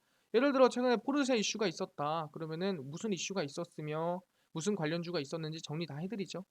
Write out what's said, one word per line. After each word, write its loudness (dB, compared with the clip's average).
예를 6
들어 8
최근에 2
포르쉐 2
이슈가 0
있었다. -2
그러면은 -4
무슨 -4
이슈가 -2
있었으며 -4
무슨 0
관련주가 0
있었는지 -6
정리 -4
다 -8
해드리죠. -6